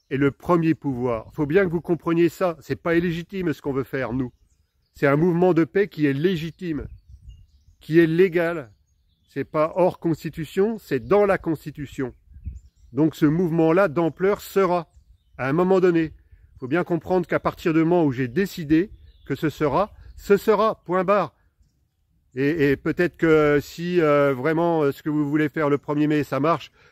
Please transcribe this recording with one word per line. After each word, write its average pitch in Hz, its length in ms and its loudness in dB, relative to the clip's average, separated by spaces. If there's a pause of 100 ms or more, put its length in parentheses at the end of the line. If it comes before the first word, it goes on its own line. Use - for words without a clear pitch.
(100)
est 143 60 -4
le 139 160 2
premier 165 420 0
pouvoir. » 123 580 -4
Faut 151 140 -4
bien 185 180 2
que 170 60 -2
vous 165 100 -4
compreniez 170 480 0
ça. 170 320 -4
C'est - 140 -8
pas 170 220 -2
illégitime 170 560 -4
ce - 100 -12
qu'on 143 100 -6
veut 127 120 -4
faire, 127 280 -6
nous. 127 200 -4 (640)
C'est 151 100 0
un 139 80 4
mouvement 170 400 2
de 165 80 4
paix 196 240 0
qui 151 200 -2
est 139 60 2
légitime, 160 760 -4 (920)
qui 160 220 2
est 165 80 6
légal. 165 640 0 (560)
C'est 139 160 -6
pas 160 320 -2
hors 175 240 2
constitution, 170 800 -2
c'est 123 280 -6
dans 208 180 4
la 190 140 2
constitution. 139 760 -8 (800)
Donc 147 220 0
ce 156 120 2
mouvement-là 165 600 2
d'ampleur 170 540 -2
sera, 180 520 -2 (460)
à 127 100 -4
un 135 40 -2
moment 185 260 2
donné. 165 360 2 (440)
Faut 135 80 -12
bien 165 160 -2
comprendre 180 460 -2
qu'à 156 100 -2
partir 170 340 -4
du 156 60 2
moment 165 260 2
où 143 60 2
j'ai 127 160 -4
décidé 160 640 -2 (340)
que - 120 -6
ce 156 140 -2
sera, 156 420 -2 (240)
ce 202 200 2
sera, 208 480 0
point 180 180 -2
barre. 180 320 0 (1000)
Et, 143 360 0
et 135 60 0
peut-être 165 400 -2
que 151 460 4
si, 175 400 -4
euh, 143 320 4
vraiment, 160 480 0
euh, 139 100 2
ce - 100 -14
que 160 60 -8
vous 151 200 -2
voulez 151 200 0
faire 147 220 -2
le 143 80 2
premier 147 300 -2
mai, 151 160 0
ça 135 160 -4
marche, 156 300 -2 (220)